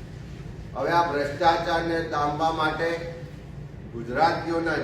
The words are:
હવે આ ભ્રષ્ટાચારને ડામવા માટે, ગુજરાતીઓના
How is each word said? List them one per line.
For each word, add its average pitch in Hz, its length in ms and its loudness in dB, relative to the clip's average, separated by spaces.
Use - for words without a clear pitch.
હવે 139 200 0
આ 170 160 6
ભ્રષ્ટાચારને 165 960 2
ડામવા 151 520 2
માટે, 160 360 2
ગુજરાતીઓના 160 960 2